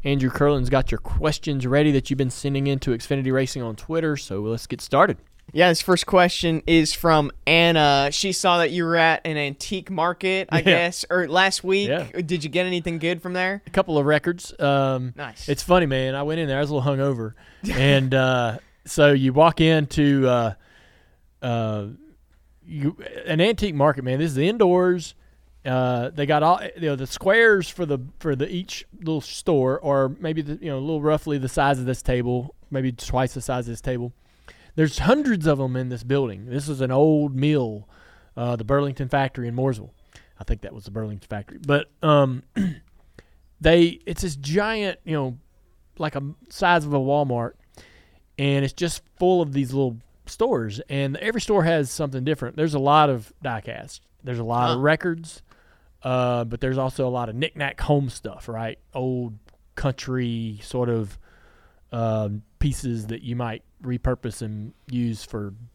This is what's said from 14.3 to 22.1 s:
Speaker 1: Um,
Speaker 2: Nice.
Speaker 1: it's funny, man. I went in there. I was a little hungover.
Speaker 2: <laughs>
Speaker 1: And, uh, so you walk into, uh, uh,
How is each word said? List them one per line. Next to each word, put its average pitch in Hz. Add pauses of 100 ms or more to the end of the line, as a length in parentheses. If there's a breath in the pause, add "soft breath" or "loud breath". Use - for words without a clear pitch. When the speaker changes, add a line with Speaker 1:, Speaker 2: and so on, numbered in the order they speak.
Speaker 1:
Um, 135
Speaker 2:
Nice. 131
Speaker 1:
it's 139
funny, 180
man. 131
I 143
went 156
in 156
there. 135
I -
was 147
a 151
little 139
hungover. 131 (320 soft breath)
Speaker 2:
<laughs> 208
Speaker 1:
And, 135
uh, 127 (260)
so 147
you 131
walk 160
into, 143
uh, 117 (880 soft breath)
uh, 110 (800)